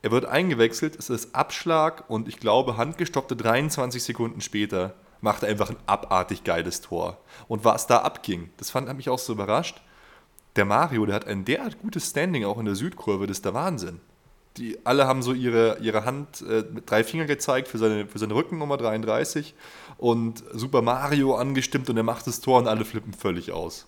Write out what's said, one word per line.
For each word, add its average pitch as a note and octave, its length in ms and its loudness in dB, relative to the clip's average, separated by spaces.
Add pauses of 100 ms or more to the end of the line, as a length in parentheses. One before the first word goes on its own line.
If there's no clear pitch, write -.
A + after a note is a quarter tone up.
Er G#2+ 80 -2
wird B2 140 4
eingewechselt, D3 720 2
es - 100 -12
ist - 280 -6
Abschlag D#3+ 720 0
und A2 160 -2
ich - 140 -14
glaube, A#2 360 4
handgestoppte C3+ 600 -2
dreiundzwanzig B2+ 640 0
Sekunden A2+ 380 -4
später G2 540 -2 (260)
macht G#2+ 240 0
er G#2 60 0
einfach G2+ 200 0
ein - 60 -10 (100)
abartig F#2+ 560 0
geiles E2+ 380 -2
Tor. E2+ 380 -6 (280)
Und A2 180 -6
was A2 220 4
da A#2+ 120 8
abging, E2+ 580 -2
das - 140 -10
fand, B2+ 180 -4
hat C3+ 80 -10
mich C3 120 -8
auch B2+ 120 0
so A#2 140 -6
überrascht. G#2+ 460 -2 (760)
Der G2+ 80 6
Mario, A2+ 420 2
der G2+ 80 0
hat - 140 -4
ein G2 160 -4
derart D#3 340 -2
gutes - 320 -6
Standing D3 340 0
auch G2+ 140 -2
in A2 60 -6
der G2+ 100 0
Südkurve, G2+ 540 -2
das F#2+ 80 -4
ist - 80 -10
der G2 100 -2
Wahnsinn. A2+ 460 -4 (580)
Die, A2+ 260 -8
alle C3+ 220 4
haben C3 160 2
so C3 100 -2
ihre, A#2 480 4
ihre G#2+ 240 0
Hand, C#3 380 -6
äh, A2 280 0
mit - 200 -12
drei F3+ 140 6
Fingern D#3+ 220 -2
gezeigt C#3 420 0
für A2+ 100 -6
seine, G#2+ 280 2
für G2+ 120 -12
seine G#2+ 160 -2
Rückennummer D3 420 -2
dreiunddreißig A#2 800 -2 (420)
und A#2 460 2 (100)
Super B2 300 2
Mario C3+ 540 2
angestimmt C3 520 -2
und A#2 80 0
er A2+ 60 2
macht A2+ 240 -2
das A#2 140 -6
Tor B2+ 180 6
und A#2+ 80 6
alle A2 180 2
flippen G#2+ 300 -8
völlig F2 380 -2
aus. E2+ 360 -8